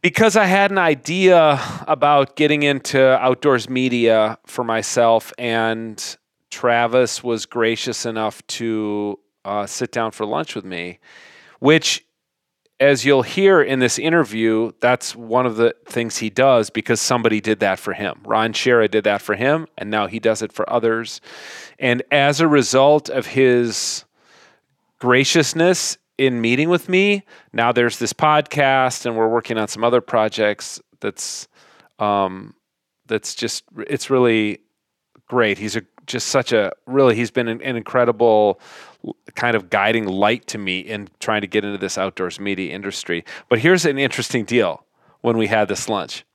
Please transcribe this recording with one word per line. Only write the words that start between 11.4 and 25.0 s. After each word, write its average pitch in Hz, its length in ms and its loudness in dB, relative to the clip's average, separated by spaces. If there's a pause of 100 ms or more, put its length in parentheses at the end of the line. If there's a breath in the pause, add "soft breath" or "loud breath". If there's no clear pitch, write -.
which, - 480 2 (720)
as 135 260 4
you'll 135 180 4
hear 190 380 4
in 135 200 0
this 123 180 0
interview, 113 720 0 (100)
that's 123 360 0
one 117 280 0
of 113 120 -2
the 113 180 2 (120)
things 117 320 -6
he 110 120 -6
does 123 400 4
because 113 300 -2
somebody 113 400 0
did 107 180 -2
that 95 220 0
for 101 120 -8
him. 101 320 -8
Ron 110 280 0
Shera 117 360 2
did 107 160 0
that 101 180 0
for 107 120 -4
him, 143 320 0 (100)
and 107 140 -10
now 107 160 -2
he 107 140 -8
does 110 200 0
it 107 120 -8
for - 200 -6
others. 113 480 -2 (600 loud breath)
And 127 320 0
as 143 280 2
a 165 60 4
result 143 600 4
of - 180 -4
his 123 800 0 (960 soft breath)